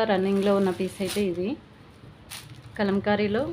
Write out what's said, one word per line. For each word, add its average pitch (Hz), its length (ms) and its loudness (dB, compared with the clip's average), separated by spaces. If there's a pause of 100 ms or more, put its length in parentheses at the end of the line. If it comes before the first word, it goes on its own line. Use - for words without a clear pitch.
రన్నింగ్లో 196 500 2
ఉన్న 190 180 4
పీస్ 185 260 -4
అయితే 190 180 -2 (100)
ఇది. 180 180 -4 (1300)
కలంకారీలో 208 640 2 (120)